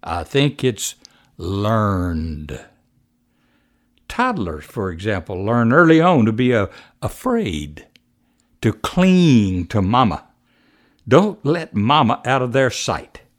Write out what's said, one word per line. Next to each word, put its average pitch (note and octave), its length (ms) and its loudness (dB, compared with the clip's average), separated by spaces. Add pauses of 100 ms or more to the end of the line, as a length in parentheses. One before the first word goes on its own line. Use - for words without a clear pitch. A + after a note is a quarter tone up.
I E2+ 200 -8
think C#3 400 -2
it's - 320 -4 (420)
learned. F2 1300 -4 (1400)
Toddlers, A2 560 -4
for F#2+ 280 -6
example, F#2 520 -6
learn A#2 300 2
early D#3+ 260 6
on D#3+ 260 4
to A2+ 60 2
be, B2 220 0
uh, G#2 140 0 (340)
afraid, E2+ 840 -6 (760)
to A2+ 120 0
cling C#3 920 2
to G#2 140 -2
mama. G#2+ 460 0 (800)
Don't F3+ 360 4
let D#3+ 320 -4
mama C3+ 500 2
out B2+ 160 0
of B2 120 -6
their C3 160 2
sight. - 520 -8 (160)